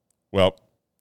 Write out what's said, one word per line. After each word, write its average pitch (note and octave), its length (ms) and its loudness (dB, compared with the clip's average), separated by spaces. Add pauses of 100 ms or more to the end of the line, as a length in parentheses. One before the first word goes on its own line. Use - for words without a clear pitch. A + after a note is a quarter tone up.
(320)
Well, F#2+ 260 -2 (440)